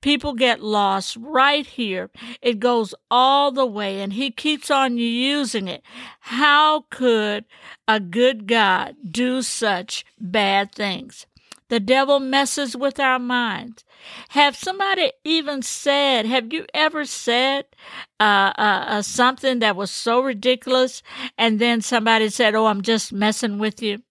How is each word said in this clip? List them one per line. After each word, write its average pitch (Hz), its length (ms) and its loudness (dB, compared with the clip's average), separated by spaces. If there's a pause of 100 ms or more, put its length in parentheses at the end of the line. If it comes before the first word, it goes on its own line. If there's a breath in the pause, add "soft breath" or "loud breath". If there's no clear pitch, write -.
people 285 320 0
get 240 280 0
lost 202 580 -2
right 277 460 2
here. 190 460 -6 (280 loud breath)
It 233 200 0
goes 233 340 0 (160)
all 269 420 4
the 262 140 0
way, 202 360 -4
and 196 120 -6
he 262 160 -4
keeps 302 400 -4
on 262 300 2
using 233 680 -2
it. 170 140 -10 (380 loud breath)
How 294 720 2
could 214 540 0 (420 loud breath)
a 214 120 2
good 214 460 0
God 196 500 2 (140)
do 254 320 -2
such 208 640 -4 (140)
bad 196 560 0
things? - 500 -8 (440 loud breath)
The 233 100 0
devil 269 400 4
messes 269 560 -2
with 269 240 -4
our 262 180 2
minds. 247 680 -4 (440 loud breath)
Have 285 280 2
somebody 370 560 -2 (100)
even 294 380 -2
said, 277 640 0
have 233 260 -2
you 320 220 -6
ever 311 320 0
said, 262 600 0 (540 loud breath)
uh, 202 380 4
uh, 208 300 0
uh, 208 160 -4
something 254 560 0
that 214 160 2
was 190 160 -6
so 240 300 0
ridiculous, 254 840 0 (340 loud breath)
and 220 220 2
then 233 220 2
somebody 220 480 2
said, 214 260 2
"Oh, 220 100 4
I'm 202 160 2
just 220 320 -2
messing 208 460 -2
with 214 220 -4
you"? 214 300 -4